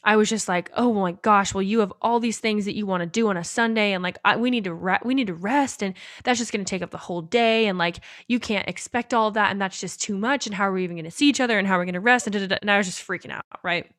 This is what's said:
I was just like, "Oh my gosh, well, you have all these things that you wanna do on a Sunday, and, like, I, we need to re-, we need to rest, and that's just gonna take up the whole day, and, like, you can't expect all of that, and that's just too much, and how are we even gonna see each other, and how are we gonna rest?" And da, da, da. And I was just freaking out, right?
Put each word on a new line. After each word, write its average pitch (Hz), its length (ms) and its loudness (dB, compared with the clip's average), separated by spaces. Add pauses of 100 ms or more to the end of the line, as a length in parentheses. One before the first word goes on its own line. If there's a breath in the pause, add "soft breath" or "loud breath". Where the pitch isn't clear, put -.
I 208 120 6
was 214 140 4
just 220 180 -2
like, 180 280 -2
"Oh 240 180 2
my 190 180 0
gosh, 196 420 2
well, 196 80 -2
you 202 180 0
have 202 220 0
all 233 180 2
these 226 200 -2
things 208 260 -2
that 202 100 -4
you 208 100 -4
wanna 180 200 -2
do 220 240 2
on 185 80 0
a 170 60 -6
Sunday, 220 500 0
and, 185 80 -2
like, 180 240 -4
I, 208 100 4
we 240 140 0
need 240 140 0
to 180 100 -6
re-, 180 300 0
we 247 100 -2
need 262 140 0
to 185 60 -6
rest, 220 500 -2
and 190 100 -4 (300 loud breath)
that's 240 160 2
just 233 120 -4
gonna 202 120 -4
take 180 180 -4
up 175 80 -8
the - 80 -14
whole 175 240 -6
day, 226 460 2
and, 185 100 0
like, 170 220 0 (280 loud breath)
you 240 120 0
can't 208 280 -2
expect - 460 -4
all 220 140 4
of 208 80 -2
that, 202 160 4
and 196 100 -2
that's 190 180 -4
just - 220 -8
too 202 160 -4
much, 254 300 -2
and 208 80 -6
how 196 120 0
are 190 60 0
we 185 100 0
even 175 140 -6
gonna 165 140 -10
see 285 180 4
each 269 100 2
other, 233 200 2
and 196 80 0
how 185 100 4
are - 20 4
we 180 60 0
gonna 180 140 -4
rest?" 240 260 4
And 208 80 -2
da, 208 60 0
da, 196 80 -4
da. 190 140 0
And 202 100 0
I 202 60 6
was 202 100 2
just - 180 -10
freaking - 260 -8
out, - 140 -10 (180)
right? 175 360 -4